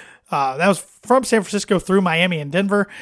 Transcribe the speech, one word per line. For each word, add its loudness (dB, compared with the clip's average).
uh, -2
that 2
was 2
from 0
San 2
Francisco -2
through 0
Miami 0
and -10
Denver. 0